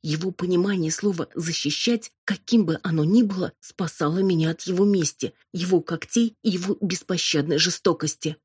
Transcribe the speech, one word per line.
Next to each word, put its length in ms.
Его 300
понимание 600
слова 440
«защищать», 760
каким 420
бы 180
оно 200
ни 200
было, 360
спасало 600
меня 320
от 100
его 240
мести, 480
его 280
когтей 640
и 60
его 300
беспощадной 800
жестокости. 880